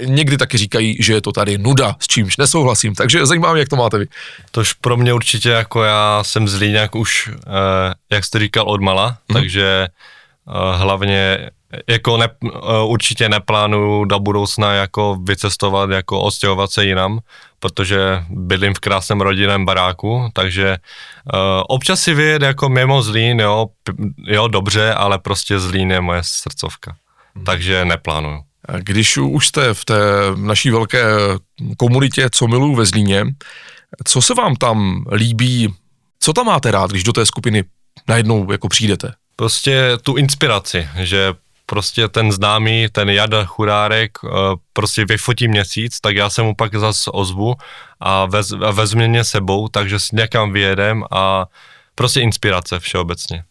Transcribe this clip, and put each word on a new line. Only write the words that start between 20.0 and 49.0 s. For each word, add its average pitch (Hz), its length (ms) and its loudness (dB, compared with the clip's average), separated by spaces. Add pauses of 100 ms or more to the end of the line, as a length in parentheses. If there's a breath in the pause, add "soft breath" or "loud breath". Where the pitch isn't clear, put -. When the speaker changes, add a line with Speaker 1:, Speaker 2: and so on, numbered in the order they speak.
Speaker 2:
takže, 95 340 0 (100)
eh, - 600 -10 (300)
občas 160 340 -2
si 170 120 2
vyjet 151 280 2
jako 139 280 0
mimo 131 320 2
Zlín, 113 380 0
jo, 107 280 2 (160)
p-, 98 100 -6 (340)
jo, 107 200 2
dobře, 107 460 0
ale 98 260 0
prostě 98 400 -2
Zlín 92 320 0
je 92 100 2
moje 87 220 -2
srdcovka, - 720 -10 (400 soft breath)
Speaker 1:
Mhm. 95 100 -12
Speaker 2:
takže 92 400 2
neplánuju. 78 540 -2 (400)
Speaker 1:
Když 101 380 0
už 139 300 0
jste 131 260 2
v - 120 -10
té 107 140 2 (360)
naší 104 360 0
velké 113 320 2 (720)
komunitě, 127 540 2
co 123 160 0
miluju 135 280 2
ve 113 100 2
Zlíně, 98 400 2 (800 loud breath)
co - 180 0
se 247 120 2
vám 220 220 2
tam 104 560 0
líbí, 113 600 0 (460)
co 156 140 0
tam 240 120 0
máte 156 260 2
rád, 101 200 2
když 92 120 -2
do 117 100 0
té 113 120 2
skupiny 107 380 0 (440)
najednou 110 440 2
jako 95 180 -2
přijdete? - 440 0 (220)
Speaker 2:
Prostě 127 680 0
tu 139 120 -2
inspiraci, 117 720 0 (100)
že 95 340 0 (320)
prostě - 420 -2
ten 110 240 0
známý, 110 600 0
ten 101 180 0
Jada 107 360 2
Chudárek, 107 800 0
eh, - 40 -10 (440)
prostě 107 320 -2
vyfotí 117 420 0
měsíc, 107 520 -2
tak 104 160 0
já 101 140 2
se - 120 -2
mu 110 140 0
pak 110 200 -2
zas 107 280 0 (100)
ozvu 98 420 -2 (440 loud breath)
a 95 280 2
vez-, 101 400 -2
a 107 40 2
vezme 110 360 2